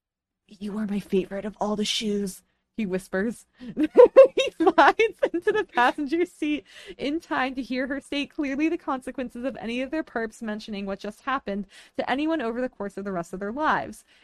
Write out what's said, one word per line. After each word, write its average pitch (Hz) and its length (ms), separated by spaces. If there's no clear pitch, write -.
"You 208 300
are 220 80
my 202 140
favorite 190 440
of 202 160
all 208 160
the 208 100
shoes," 202 580
he 226 80
whispers. 185 640
<laughs> 247 160
He 539 160
slides 370 680
into 349 180
the 403 120
passenger 294 640
seat 302 400
in 294 220
time 269 360
to 269 60
hear 254 260
her 277 140
state 285 280
clearly 277 400
the 330 80
consequences 254 680
of 262 120
any 233 240
of 262 100
their 320 120
perps 226 380
mentioning 214 440
what 196 140
just - 220
happened 208 440
to - 120
anyone 302 320
over 233 200
the 254 80
course 202 280
of 196 80
the 202 60
rest 170 220
of 185 60
their 202 120
lives. 226 520